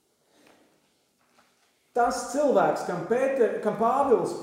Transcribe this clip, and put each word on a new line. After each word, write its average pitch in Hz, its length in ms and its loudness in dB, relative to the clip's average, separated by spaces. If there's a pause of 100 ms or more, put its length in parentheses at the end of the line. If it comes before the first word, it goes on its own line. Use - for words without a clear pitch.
(1900)
Tas 247 380 -2
cilvēks, 214 540 2
kam 165 200 -6
Pēter-, 247 560 0
kam 202 160 -2
Pāvils 240 540 2 (100)